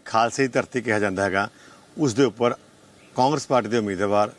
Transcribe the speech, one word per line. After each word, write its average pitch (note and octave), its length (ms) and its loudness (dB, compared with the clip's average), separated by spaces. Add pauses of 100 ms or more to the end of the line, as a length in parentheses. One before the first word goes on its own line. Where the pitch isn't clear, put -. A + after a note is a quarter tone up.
ਖਾਲਸੇ A#2 380 0
ਦੀ C3+ 40 2
ਧਰਤੀ B2 340 -4
ਕਿਹਾ A2 180 0
ਜਾਂਦਾ G2 240 0
ਹੈਗਾ, G2 260 -2 (480)
ਉਸ C#3 160 0
ਦੇ C3 100 2
ਉੱਪਰ A#2+ 320 0 (600)
ਕਾਂਗਰਸ C#3 320 0
ਪਾਰਟੀ A#2 220 0
ਦੇ A#2 80 0
ਉਮੀਦਵਾਰ G#2 600 0